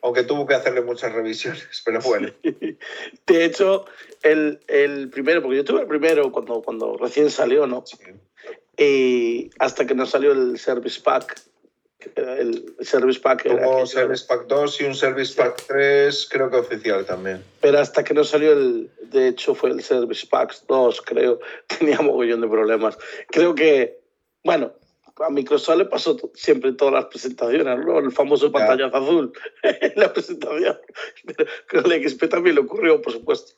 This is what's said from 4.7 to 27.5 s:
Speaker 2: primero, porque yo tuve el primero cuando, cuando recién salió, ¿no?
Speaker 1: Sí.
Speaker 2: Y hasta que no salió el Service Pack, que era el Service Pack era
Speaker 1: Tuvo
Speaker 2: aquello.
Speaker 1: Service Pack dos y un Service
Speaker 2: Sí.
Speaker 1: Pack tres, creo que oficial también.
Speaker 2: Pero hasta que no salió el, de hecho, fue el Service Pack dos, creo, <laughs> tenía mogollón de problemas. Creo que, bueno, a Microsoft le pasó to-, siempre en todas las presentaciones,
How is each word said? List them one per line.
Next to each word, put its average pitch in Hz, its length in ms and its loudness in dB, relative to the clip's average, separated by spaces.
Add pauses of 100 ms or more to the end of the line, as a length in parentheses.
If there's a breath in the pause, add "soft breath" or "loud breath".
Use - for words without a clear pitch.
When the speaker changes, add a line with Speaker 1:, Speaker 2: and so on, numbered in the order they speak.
Speaker 2:
primero, 151 320 0
porque 131 160 -2
yo 143 60 0
tuve - 180 0
el - 40 -4
primero 151 460 2
cuando, 117 280 -6
cuando 113 360 -6
recién 143 340 0
salió, 139 380 2
¿no? 123 180 -6
Speaker 1:
Sí. - 100 -20 (800 loud breath)
Speaker 2:
Y 127 840 2
hasta 131 280 -2
que 131 80 -2
no 127 120 -2
salió 139 260 2
el 127 260 0
Service 120 420 -6
Pack, - 400 -2 (580)
que - 120 -20 (100)
era 131 180 -6
el - 420 -6
Service - 400 0
Pack 131 260 0
era - 160 2
Speaker 1:
Tuvo 131 120 2
Speaker 2:
aquello. 131 120 2
Speaker 1:
Service 127 420 -2
Pack 123 180 -2
dos 143 340 -2
y 143 40 -2
un 139 100 -4
Service 135 380 -2
Speaker 2:
Sí. - 60 -10
Speaker 1:
Pack 123 300 0
tres, 139 640 2
creo 131 200 0
que 127 60 0
oficial 110 500 -2
también. 92 360 -8 (180)
Speaker 2:
Pero 147 180 6
hasta 143 240 0
que 147 120 -2
no 151 100 4
salió 151 280 4
el, 123 380 2 (200)
de 131 180 4
hecho, 127 260 0
fue - 160 0
el - 120 -4
Service 117 460 -2
Pack - 260 0 (120)
dos, 131 360 2
creo, 123 360 0 (280 loud breath)
<laughs> - 120 -10
tenía 151 220 2
mogollón 120 400 2
de 117 80 -2
problemas. 110 500 0 (300 loud breath)
Creo 170 260 2
que, 139 460 2 (420)
bueno, 165 300 0 (520)
a 160 60 -2
Microsoft 143 480 0
le 196 60 4
pasó - 320 -2
to-, - 180 -10
siempre 131 360 2
en 127 60 -4
todas 139 180 2
las - 120 2
presentaciones, 127 800 -2